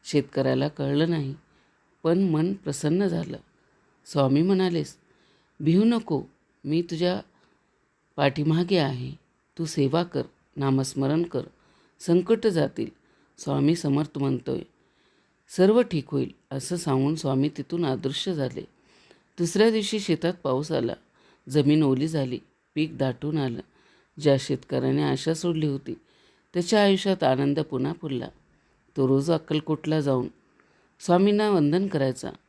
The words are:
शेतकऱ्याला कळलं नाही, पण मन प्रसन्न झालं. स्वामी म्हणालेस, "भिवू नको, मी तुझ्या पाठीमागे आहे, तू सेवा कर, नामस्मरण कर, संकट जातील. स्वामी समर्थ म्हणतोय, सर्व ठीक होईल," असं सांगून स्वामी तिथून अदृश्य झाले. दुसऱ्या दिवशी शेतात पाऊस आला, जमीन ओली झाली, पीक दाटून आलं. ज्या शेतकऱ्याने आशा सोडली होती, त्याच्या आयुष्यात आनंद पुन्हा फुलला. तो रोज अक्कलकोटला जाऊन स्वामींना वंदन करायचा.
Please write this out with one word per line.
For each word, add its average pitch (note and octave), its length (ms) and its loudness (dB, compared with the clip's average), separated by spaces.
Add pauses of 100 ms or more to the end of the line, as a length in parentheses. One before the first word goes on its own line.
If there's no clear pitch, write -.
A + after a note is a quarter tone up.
शेतकऱ्याला C3+ 640 0
कळलं C#3+ 420 -2
नाही, C#3+ 240 -4 (680)
पण E3+ 160 2
मन F3+ 360 0
प्रसन्न D#3+ 520 -2
झालं. E3 320 -4 (640)
स्वामी C#3 380 2
म्हणालेस, F#3 540 0 (640)
"भिवू F3 240 4
नको, A3+ 380 0 (420)
मी D#3 180 0
तुझ्या F3 380 -2 (960)
पाठीमागे D#3 600 2
आहे, C3 340 -2 (460)
तू E3 60 -4
सेवा D3+ 380 0
कर, D3+ 200 -6 (340)
नामस्मरण C3+ 680 0
कर, E3+ 180 -4 (600)
संकट F#3 460 2
जातील. D#3 440 0 (480)
स्वामी C#3+ 380 0
समर्थ D3 420 -2
म्हणतोय, C3+ 420 -2 (880)
सर्व G#3+ 340 4
ठीक D3+ 260 -4
होईल," C3+ 240 -2 (180)
असं C#3 260 -6
सांगून C#3+ 380 0
स्वामी C#3 340 0
तिथून E3+ 380 -4
अदृश्य C3+ 480 -4
झाले. C#3 260 -4 (800)
दुसऱ्या F#3 320 4
दिवशी G#3+ 300 -2
शेतात F3 340 -2
पाऊस D3 380 -2
आला, B2 220 -2 (540)
जमीन D3 340 4
ओली C3+ 260 2
झाली, C3+ 300 -4 (360)
पीक D3+ 240 -4
दाटून C#3 400 -2
आलं. A#2+ 220 -4 (600)
ज्या C#3+ 200 4
शेतकऱ्याने C3+ 600 -2
आशा C#3+ 320 -2
सोडली D#3+ 320 -2
होती, C3+ 280 -6 (600)
त्याच्या F3+ 280 2
आयुष्यात F#3+ 400 2
आनंद C#3 380 2
पुन्हा C#3+ 320 -4
फुलला. C#3 360 -8 (680)
तो C3+ 120 2
रोज C#3 220 2
अक्कलकोटला D#3 680 -2
जाऊन C3+ 280 0 (720)
स्वामींना G#3 500 2
वंदन F3 360 2
करायचा. C3+ 440 -2 (180)